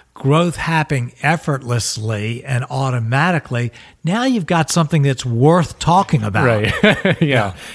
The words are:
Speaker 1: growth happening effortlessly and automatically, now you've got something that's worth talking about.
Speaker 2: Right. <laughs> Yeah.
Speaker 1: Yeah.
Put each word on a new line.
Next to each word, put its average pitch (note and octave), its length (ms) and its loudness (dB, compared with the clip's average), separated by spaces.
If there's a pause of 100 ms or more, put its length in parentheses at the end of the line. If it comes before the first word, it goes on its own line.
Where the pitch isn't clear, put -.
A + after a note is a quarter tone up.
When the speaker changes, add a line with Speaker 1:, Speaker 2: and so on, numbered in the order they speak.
(140)
Speaker 1:
growth D#3+ 420 2
happening D3+ 560 -2 (100)
effortlessly A#2 1200 -4
and C3 260 -4
automatically, C3 1040 -2 (320)
now G#3 200 -2
you've A#3+ 220 0
got E3 240 0
something D#3+ 320 2
that's C#3 240 0
worth C3+ 520 2
talking E3+ 440 2
about. G#2+ 240 0
Speaker 2:
Right. A2 260 2 (100)
<laughs> - 0 -
Yeah. G3 380 2
Speaker 1:
Yeah. A#2+ 340 2 (200)